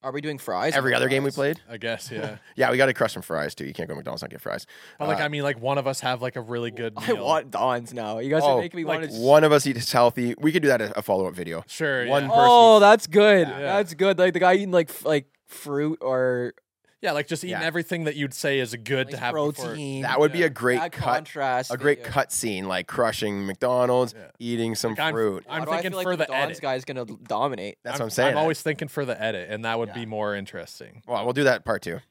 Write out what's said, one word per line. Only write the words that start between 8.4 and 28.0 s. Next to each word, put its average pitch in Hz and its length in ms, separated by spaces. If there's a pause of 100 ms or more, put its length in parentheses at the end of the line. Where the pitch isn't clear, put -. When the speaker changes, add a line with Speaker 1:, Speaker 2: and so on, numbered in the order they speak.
Speaker 2:
Oh, 139 140
Speaker 1:
are 110 40
making 175 180
me 165 40
Speaker 3:
like, 160 180
Speaker 1:
wanna 147 120
s- 113 60
Speaker 2:
one 143 240
of 151 80
us 143 160
eats 120 240
healthy. 120 480
We 156 120
could 160 120
do 143 60
that 123 120
as 107 140
a 107 80
follow-up 95 320
video. 82 320
Speaker 3:
Sure, 135 400
Speaker 2:
One 139 160
Speaker 3:
yeah. 135 60
Speaker 2:
person 233 140
Speaker 1:
Oh, 240 340
Speaker 2:
eats 208 40
Speaker 1:
that's 208 260
good. 196 400
Speaker 3:
Yeah. 95 120
Speaker 1:
That's 175 340
good. 185 240
Like, 180 160
the 175 60
guy 180 160
eating, 196 160
like, 175 180
f-, - 160
like, 147 220 (200)
fruit 147 540
or 127 520 (500)
Speaker 3:
Yeah, 175 100
like, 147 140
just 165 160
eating 180 160
Speaker 2:
Yeah. 160 60
Speaker 3:
everything 165 380
that 151 120
you'd 143 200
say 139 240
is 120 160
good 127 320
to 139 80
Speaker 1:
Like 123 80
Speaker 3:
have 123 100
before 151 200 (160)
Speaker 1:
protein. 135 340
Speaker 2:
That 131 160
would 151 120
be 170 100
Speaker 3:
Yeah. 170 40
Speaker 2:
a 156 60
great 123 280
Speaker 1:
That 170 120
Speaker 2:
cut, 127 240
Speaker 1:
contrast 131 580
Speaker 2:
a 127 40
great 143 200
Speaker 1:
video. 120 160
Speaker 2:
cut 139 180
scene, 98 360
like, 92 180
crushing 104 600
McDonald's, 123 680
Speaker 3:
Yeah. 104 120 (100)
Speaker 2:
eating 117 380
some 113 160
Speaker 3:
Like, 107 80
I'm, 156 160
Speaker 2:
fruit. 107 320
Speaker 1:
Why 143 80
Speaker 3:
I'm 160 100
Speaker 1:
do 151 60
I - 60
Speaker 3:
thinking 180 160
Speaker 1:
feel 196 40
like 185 80
Speaker 3:
for 185 60
Speaker 1:
the 175 60
Speaker 3:
the 156 80
Speaker 1:
Don's 139 260
Speaker 3:
edit. 165 100
Speaker 1:
guy's 131 240
gonna 127 200 (220)
dominate? 110 560
Speaker 2:
That's 123 120
Speaker 3:
I'm, 143 60